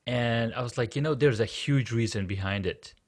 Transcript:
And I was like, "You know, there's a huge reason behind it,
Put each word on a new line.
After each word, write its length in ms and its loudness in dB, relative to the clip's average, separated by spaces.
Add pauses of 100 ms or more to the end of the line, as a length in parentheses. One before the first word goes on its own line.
And 480 0
I 80 -4
was 160 -6
like, 180 -2
"You 60 0
know, 120 0
there's 280 4
a 40 4
huge 460 0
reason 340 0
behind 400 -2
it, 280 -6 (140)